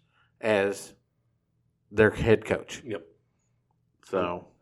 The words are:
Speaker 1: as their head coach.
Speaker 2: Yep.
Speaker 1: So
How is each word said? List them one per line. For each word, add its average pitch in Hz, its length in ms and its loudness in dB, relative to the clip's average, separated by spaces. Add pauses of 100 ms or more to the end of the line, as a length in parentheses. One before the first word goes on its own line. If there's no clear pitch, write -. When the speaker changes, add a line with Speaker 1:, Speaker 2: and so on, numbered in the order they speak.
(400)
Speaker 1:
as 101 520 -2 (1000)
their 107 180 6
head 107 340 2
coach. - 400 -6
Speaker 2:
Yep. 101 220 -10 (1000)
Speaker 1:
So 90 380 -4 (160)